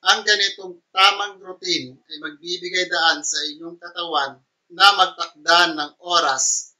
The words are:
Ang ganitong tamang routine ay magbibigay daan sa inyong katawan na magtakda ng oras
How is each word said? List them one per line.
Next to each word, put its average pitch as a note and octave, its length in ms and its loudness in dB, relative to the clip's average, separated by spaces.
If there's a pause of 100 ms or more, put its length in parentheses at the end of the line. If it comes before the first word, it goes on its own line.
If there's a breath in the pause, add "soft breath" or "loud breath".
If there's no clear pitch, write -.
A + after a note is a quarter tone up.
Ang G#3+ 160 4
ganitong G3 560 -2 (100)
tamang G3 540 2
routine E3 560 -6 (100)
ay D#3 140 -20
magbibigay F3 640 -6
daan E3 340 0
sa D3+ 160 -6 (160)
inyong E3+ 240 -16
katawan E3 600 -6 (320)
na F#3 140 4 (100)
magtakda E3+ 800 0
ng D3 160 -6 (100)
oras D#3+ 800 -2